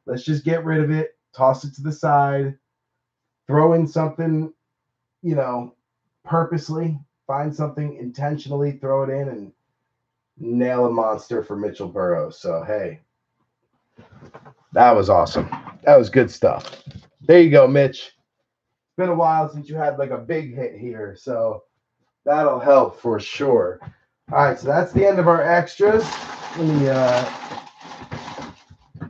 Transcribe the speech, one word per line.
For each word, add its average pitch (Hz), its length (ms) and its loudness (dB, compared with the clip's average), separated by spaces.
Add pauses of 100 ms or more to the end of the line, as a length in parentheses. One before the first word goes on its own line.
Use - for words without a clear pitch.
Let's 127 180 -8
just 151 200 -4
get 165 200 -2
rid 160 160 0
of 147 100 0
it, 156 260 -4 (160)
toss 131 300 0
it 143 120 -12
to 139 80 -16
the 151 100 -4
side, 139 640 0 (880)
throw 156 280 4
in 165 120 2
something, 156 680 -4 (680)
you 165 140 -4
know, 123 400 -6 (480)
purposely, 160 760 -4 (300)
find 147 260 -6
something 147 420 -8
intentionally, 143 760 -6
throw 135 320 -4
it 135 60 -6
in, 135 180 -6
and 104 240 -14 (840)
nail 123 480 -2
a 120 40 0
monster 110 540 -4
for 101 100 -12
Mitchell 101 340 -8
Burrows. 87 520 -4
So, 82 240 -6
hey, 107 360 -8 (1700)
that 120 240 8
was 98 140 2
awesome. 90 380 2 (360)
That 143 120 10
was 110 140 6
good 120 200 4
stuff. - 520 -4 (400)
There 175 180 10
you 165 100 8
go, 139 160 8
Mitch. 135 360 2
It's - 960 -20
been 180 100 -2
a 170 60 0
while 160 340 2
since 147 180 -14
you 151 100 -12
had, 147 220 -4
like, 135 120 -4
a 123 80 -8
big 135 360 -8
hit 117 240 -8
here, 107 400 -12
so 113 440 -6 (640)
that'll 147 340 2
help 135 400 4
for 113 180 -2
sure. 117 640 -2 (500)
All 143 140 2
right, 165 140 0
so - 100 -10
that's 156 240 0
the 196 140 2
end 190 120 2
of 170 80 2
our 170 160 4
extras. 185 600 2 (540)
Let 165 80 -2
me, 147 220 2
uh, - 1600 -6 (580)